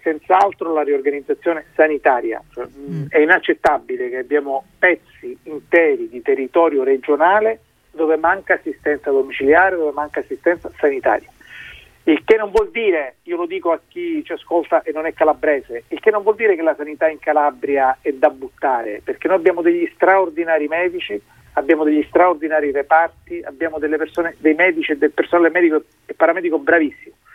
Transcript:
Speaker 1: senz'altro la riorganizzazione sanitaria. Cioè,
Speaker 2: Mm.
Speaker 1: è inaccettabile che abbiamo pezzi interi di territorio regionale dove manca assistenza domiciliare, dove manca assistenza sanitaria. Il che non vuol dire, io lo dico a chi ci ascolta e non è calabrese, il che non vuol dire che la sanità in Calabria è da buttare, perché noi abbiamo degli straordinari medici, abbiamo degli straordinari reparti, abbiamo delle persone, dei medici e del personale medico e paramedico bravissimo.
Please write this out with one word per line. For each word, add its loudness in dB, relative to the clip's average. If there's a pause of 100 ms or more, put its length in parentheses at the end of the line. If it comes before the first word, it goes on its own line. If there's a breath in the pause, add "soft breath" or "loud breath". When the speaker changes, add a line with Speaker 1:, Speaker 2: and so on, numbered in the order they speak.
Speaker 1:
senz'altro 0
la 0
riorganizzazione -2 (100)
sanitaria. 0 (100)
Cioè, -10 (240)
Speaker 2:
Mm. -6
Speaker 1:
è 2
inaccettabile 0
che -8
abbiamo -4 (140)
pezzi -2
interi 0
di -14
territorio 0
regionale 2 (320)
dove 0
manca 0
assistenza -6
domiciliare, 2
dove -2
manca -6
assistenza -4
sanitaria. -2 (760 loud breath)
Il 2
che 6
non -2
vuol 0
dire, -2
io -8
lo -6
dico -6
a -2
chi -8
ci -10
ascolta -2
e -8
non -6
è -4
calabrese, -2
il -8
che 2
non 0
vuol 2
dire 2
che -4
la 2
sanità -4
in -4
Calabria 0
è -2
da 2
buttare, -6
perché -8
noi 2
abbiamo 2
degli 0
straordinari 0
medici, -6 (320 soft breath)
abbiamo 0
degli 2
straordinari 0
reparti, -2
abbiamo -8
delle -2
persone, -6
dei 2
medici 0
e -2
del 2
personale 2
medico 2 (220)
e -14
paramedico 0
bravissimo. 0 (200 loud breath)